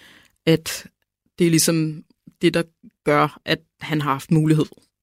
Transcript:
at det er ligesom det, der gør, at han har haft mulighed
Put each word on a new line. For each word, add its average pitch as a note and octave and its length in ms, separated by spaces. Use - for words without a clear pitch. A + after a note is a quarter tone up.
at D#3+ 420
det F3 80
er E3+ 40
ligesom D#3 520
det, E3 120
der E3+ 100
gør, D3 420
at D#3 140
han D#3 220
har C#3+ 100
haft C3+ 200
mulighed D#3 340